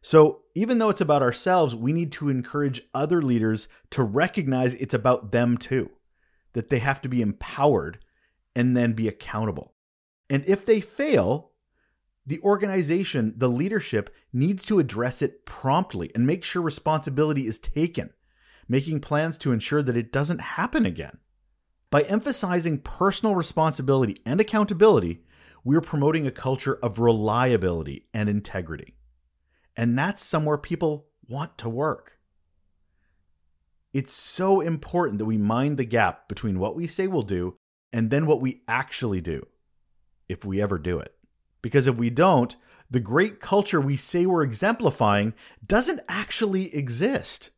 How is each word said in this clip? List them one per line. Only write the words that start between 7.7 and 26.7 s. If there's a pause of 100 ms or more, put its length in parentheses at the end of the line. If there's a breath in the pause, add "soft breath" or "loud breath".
and
then
be
accountable. (560)
And
if
they
fail, (760)
the
organization,
the
leadership, (180 soft breath)
needs
to
address
it
promptly
and
make
sure
responsibility
is
taken, (560 soft breath)
making
plans
to
ensure
that
it
doesn't
happen
again. (720)
By
emphasizing
personal
responsibility
and
accountability, (400 soft breath)
we're
promoting
a
culture